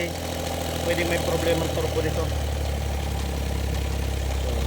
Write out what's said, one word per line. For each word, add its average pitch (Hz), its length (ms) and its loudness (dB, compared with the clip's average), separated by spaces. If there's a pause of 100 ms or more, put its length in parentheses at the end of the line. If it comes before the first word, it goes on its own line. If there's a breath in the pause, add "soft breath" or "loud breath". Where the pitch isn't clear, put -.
(880)
pwedeng 170 240 2
may 165 80 2
problema 160 400 2
ang 160 160 0
turbo 160 240 2
nito. 156 240 2 (2250)
So, - 80 0 (180)